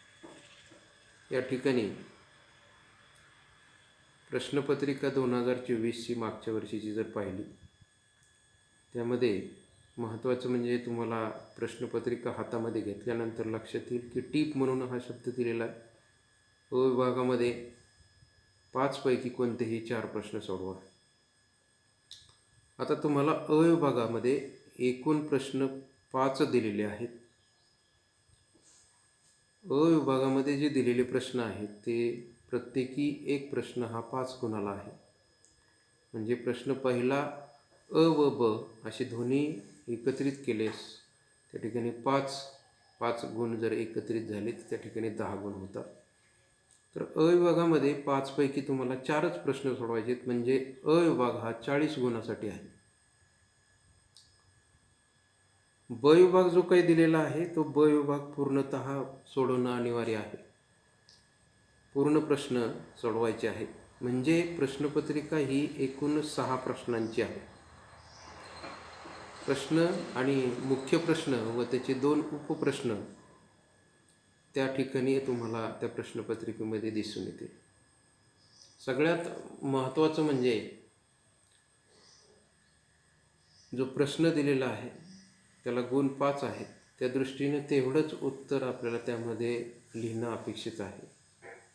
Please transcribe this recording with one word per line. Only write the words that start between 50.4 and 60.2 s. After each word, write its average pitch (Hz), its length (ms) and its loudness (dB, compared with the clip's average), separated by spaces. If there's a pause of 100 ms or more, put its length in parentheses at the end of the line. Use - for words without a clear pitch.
अ 156 160 6
विभाग 127 360 4
हा 113 240 -4
चाळीस 147 380 0
गुणासाठी 113 500 -2
आहे. 90 200 -10 (3250)
ब 117 180 2
विभाग 180 400 10
जो 175 140 6
काही 180 220 8
दिलेला 165 360 8
आहे 147 240 0 (100)
तो 160 100 2
ब 139 160 -2
विभाग 147 520 4
पूर्णतः 139 680 -2 (240)
सोडवणं 127 500 2
अनिवार्य 117 400 0
आहे. 104 200 -8 (1600)